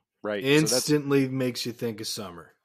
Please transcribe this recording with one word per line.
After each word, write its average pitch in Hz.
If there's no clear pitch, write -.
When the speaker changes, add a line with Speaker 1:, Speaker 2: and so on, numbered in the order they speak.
Speaker 1:
right? 104
So 156
that's 135
Speaker 2:
Instantly 139
makes 131
you 117
think 110
of 110
summer. 87